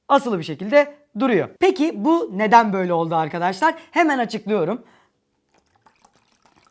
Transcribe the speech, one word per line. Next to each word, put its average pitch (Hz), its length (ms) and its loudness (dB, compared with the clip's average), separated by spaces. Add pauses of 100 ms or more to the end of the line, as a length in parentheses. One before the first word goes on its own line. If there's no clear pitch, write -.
asılı 240 300 2
bir 160 60 -8
şekilde 214 500 0 (240)
duruyor. 202 300 0 (120)
Peki 311 440 0
bu 330 280 0
neden 214 400 4
böyle 185 200 -2
oldu 165 220 -2
arkadaşlar? 175 600 -2 (160)
Hemen 302 280 2
açıklıyorum. 214 640 -4 (1900)